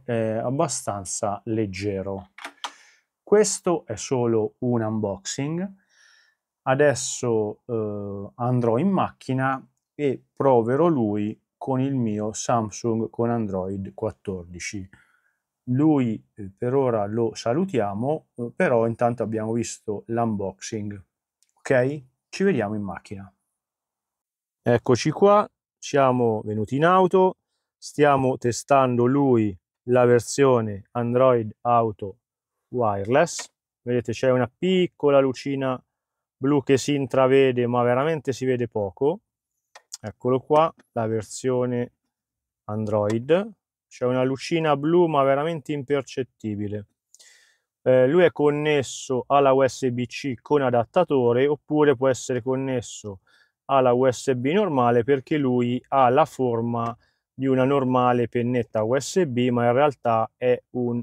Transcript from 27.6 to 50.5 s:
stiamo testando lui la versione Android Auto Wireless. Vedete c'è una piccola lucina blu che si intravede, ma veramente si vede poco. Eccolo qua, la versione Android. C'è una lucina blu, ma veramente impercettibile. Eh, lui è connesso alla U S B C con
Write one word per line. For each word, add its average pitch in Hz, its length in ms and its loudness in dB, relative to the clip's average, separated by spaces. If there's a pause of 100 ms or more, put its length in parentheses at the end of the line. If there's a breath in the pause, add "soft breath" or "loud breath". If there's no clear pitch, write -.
stiamo 135 600 2
testando 123 680 2
lui 123 520 2 (260)
la 123 200 4
versione 120 880 2
Android 120 600 2 (100)
Auto 113 560 0 (500)
Wireless. 117 840 -2 (300)
Vedete 120 320 -4
c'è 131 180 0
una 127 260 2
piccola 175 640 2
lucina 135 640 -4 (540)
blu 139 260 0
che 139 140 4
si 147 180 -2
intravede, 131 720 2
ma 120 160 0
veramente 131 500 0
si 131 120 -8
vede 123 240 -2
poco. 135 540 -4 (760)
Eccolo 123 420 -4
qua, 151 320 2 (200)
la 113 140 -4
versione 123 880 -4 (720)
Android. 110 840 -2 (380)
C'è - 160 -8
una 127 180 0
lucina 147 540 0
blu, 170 300 2
ma 151 160 2
veramente 143 500 -2
impercettibile. 110 1120 -6 (960 soft breath)
Eh, 127 240 4
lui 170 180 4
è 151 60 4
connesso 147 960 -2
alla 139 260 4
U 135 140 4
S 127 240 -4
B 123 140 -4
C 131 360 -8
con 147 200 0